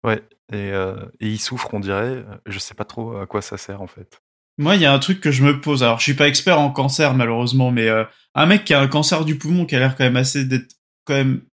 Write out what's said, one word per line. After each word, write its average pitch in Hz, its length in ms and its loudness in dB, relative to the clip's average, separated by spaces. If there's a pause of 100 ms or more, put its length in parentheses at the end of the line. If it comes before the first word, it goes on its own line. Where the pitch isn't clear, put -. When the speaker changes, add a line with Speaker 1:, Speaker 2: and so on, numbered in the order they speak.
Speaker 1:
Ouais, 110 200 -2 (300)
et, 101 180 -8
euh, 95 240 -4 (240)
et 107 100 -6
il 107 100 -6
souffre, - 340 -8
on 104 60 -4
dirait. 107 440 -4 (220)
Je 98 140 -10
sais - 160 -12
pas - 100 -10
trop 113 320 -12
à 101 100 -10
quoi 104 140 -4
ça - 160 -12
sert, 98 240 -14
en 92 60 -14
fait. - 340 -20 (360)
Speaker 2:
Moi, 151 180 2
il 190 60 4
y 156 40 4
a 139 80 6
un 135 60 4
truc 185 200 -2
que 151 120 0
je 131 120 4
me 139 160 4
pose. 139 240 0
Alors, 117 160 4
je - 40 -2
suis 143 100 0
pas 147 140 2
expert 151 320 2
en 143 120 2
cancer, 139 420 0
malheureusement, 120 580 2
mais, 113 180 2
euh, 110 160 0 (280)
un 147 120 2
mec 202 180 4
qui 160 100 0
a 143 60 4
un 139 80 4
cancer 151 380 0
du 151 120 -2
poumon, 170 280 0
qui 147 100 -4
a 123 40 2
l'air 131 160 2
quand 135 100 0
même 123 100 2
assez 131 300 0
d'être 131 280 -4 (320)
quand 143 100 -2
même 135 260 0 (140)